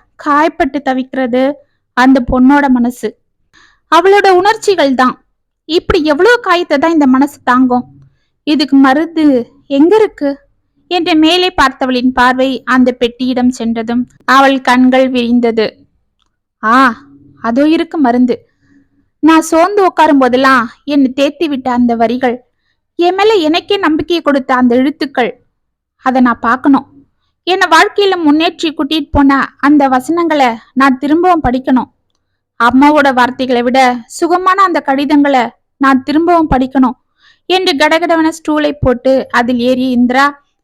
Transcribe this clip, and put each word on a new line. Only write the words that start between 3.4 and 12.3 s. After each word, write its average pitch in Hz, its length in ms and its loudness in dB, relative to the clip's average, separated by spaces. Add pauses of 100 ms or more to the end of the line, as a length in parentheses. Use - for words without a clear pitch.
அவளோட 392 420 4
உணர்ச்சிகள் 359 600 0
தான். 254 220 0 (520)
இப்படி 349 360 -2
எவ்வளவு 359 360 2
காயத்தை 349 380 -2
தான் 320 180 0
இந்த 285 120 2
மனசு 262 340 0
தாங்கும்? 247 420 0 (640)
இதுக்கு 277 320 0
மருந்து 302 480 2 (420)
எங்க 285 280 2
இருக்கு 392 340 -2 (600)
என்று 349 260 -2
மேலே 339 340 2
பார்த்தவளின் 262 640 -2
பார்வை 254 360 0 (160)